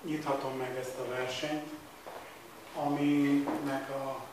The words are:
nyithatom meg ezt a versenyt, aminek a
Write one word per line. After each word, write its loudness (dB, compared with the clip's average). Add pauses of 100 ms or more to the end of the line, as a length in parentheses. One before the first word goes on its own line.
nyithatom 0
meg -2
ezt -6
a -4
versenyt, -2 (1080)
aminek 4
a -2